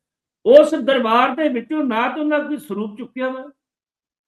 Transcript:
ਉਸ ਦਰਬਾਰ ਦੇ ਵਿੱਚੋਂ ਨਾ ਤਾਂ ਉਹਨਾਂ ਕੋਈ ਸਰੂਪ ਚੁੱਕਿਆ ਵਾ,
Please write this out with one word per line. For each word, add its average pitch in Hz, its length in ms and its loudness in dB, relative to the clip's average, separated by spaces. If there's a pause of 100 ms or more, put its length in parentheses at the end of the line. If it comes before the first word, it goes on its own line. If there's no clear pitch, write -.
(460)
ਉਸ 302 280 6
ਦਰਬਾਰ 247 600 0
ਦੇ 302 140 0
ਵਿੱਚੋਂ 269 340 -4
ਨਾ 240 260 -2
ਤਾਂ 277 80 -10
ਉਹਨਾਂ 302 220 -2
ਕੋਈ 294 180 -6
ਸਰੂਪ 208 400 -10
ਚੁੱਕਿਆ 254 320 -8
ਵਾ, 262 220 -12 (760)